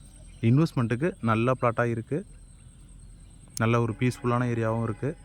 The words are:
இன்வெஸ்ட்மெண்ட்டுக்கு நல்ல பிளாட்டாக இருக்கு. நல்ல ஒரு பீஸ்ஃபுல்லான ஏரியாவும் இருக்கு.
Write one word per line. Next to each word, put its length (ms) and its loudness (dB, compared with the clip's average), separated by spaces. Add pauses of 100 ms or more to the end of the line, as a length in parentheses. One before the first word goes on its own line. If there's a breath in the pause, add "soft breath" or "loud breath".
(480)
இன்வெஸ்ட்மெண்ட்டுக்கு 600 2 (200)
நல்ல 300 2
பிளாட்டாக 360 2
இருக்கு. 220 -4 (1500)
நல்ல 200 4
ஒரு 160 -2
பீஸ்ஃபுல்லான 540 0
ஏரியாவும் 340 -2
இருக்கு. 240 -4 (140)